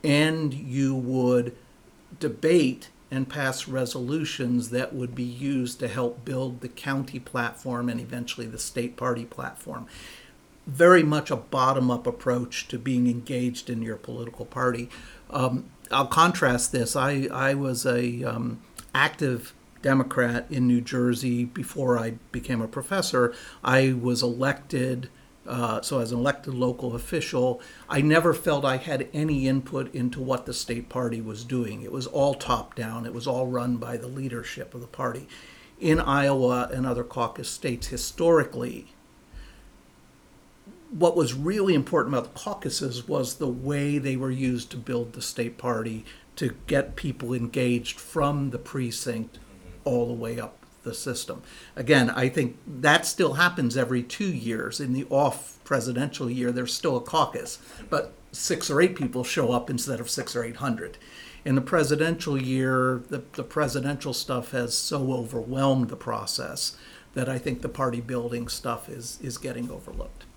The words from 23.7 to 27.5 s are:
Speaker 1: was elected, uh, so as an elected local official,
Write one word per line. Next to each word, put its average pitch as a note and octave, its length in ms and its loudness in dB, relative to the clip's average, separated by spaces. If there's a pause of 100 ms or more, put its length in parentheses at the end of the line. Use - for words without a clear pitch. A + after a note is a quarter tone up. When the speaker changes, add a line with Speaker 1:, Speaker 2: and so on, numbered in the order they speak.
Speaker 1:
was B2 280 2
elected, B2+ 840 0 (400)
uh, A#2+ 340 0
so C3+ 180 -2
as A2+ 120 -2
an A#2+ 60 0
elected C3+ 380 0
local B2 400 0
official, B2+ 640 0 (260)